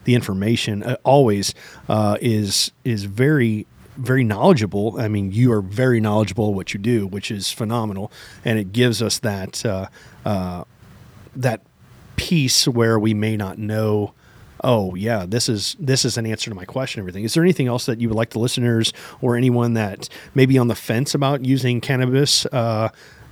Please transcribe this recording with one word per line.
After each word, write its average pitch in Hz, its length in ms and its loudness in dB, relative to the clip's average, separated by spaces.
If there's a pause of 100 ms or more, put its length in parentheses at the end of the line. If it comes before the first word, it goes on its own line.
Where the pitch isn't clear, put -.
the 123 120 4
information, 104 680 -2
uh, 123 220 -4
always, 117 500 4 (340)
uh, 107 320 2
is, 107 520 0 (100)
is 107 220 -4
very, 113 600 2 (300)
very 131 280 2
knowledgeable. 107 760 2
I 117 80 -2
mean, 101 240 -2
you 120 220 4
are 107 80 2
very 113 400 0
knowledgeable 107 520 0
what 95 220 -6
you 101 60 -8
do, 107 260 0
which 95 240 -8
is 101 220 -6
phenomenal, 107 580 -4 (340)
and 113 140 0
it 95 140 -4
gives 117 280 2
us 107 200 -2
that, 98 440 -6
uh, 95 220 -4 (380)
uh, 92 400 -4 (720)
that 123 240 -2 (560)
piece 147 520 0
where 113 320 4
we 110 140 2
may 107 220 0
not 98 220 -6
know, 107 540 -2 (500)
"Oh, 101 320 2
yeah, 101 320 -2
this 113 220 -2
is, 107 320 -4
this 131 240 0
is 120 120 -2
an 117 80 -2
answer 110 260 -6
to 104 40 -10
my 90 100 -12
question," 131 360 -8
everything. 95 240 -8
Is 117 100 -4
there 165 80 4
anything 165 240 4
else 123 200 -2
that 117 140 -2
you 117 80 0
would 107 80 0
like 113 140 0
the - 80 -6
listeners 120 540 0 (280)
or 123 160 0
anyone 120 380 2
that 104 340 -4 (260)
may 131 120 8
be 131 100 4
on 120 120 4
the 110 60 0
fence 120 400 -2
about 139 300 0
using 127 360 0
cannabis, 131 680 0
uh, 113 440 -2 (420)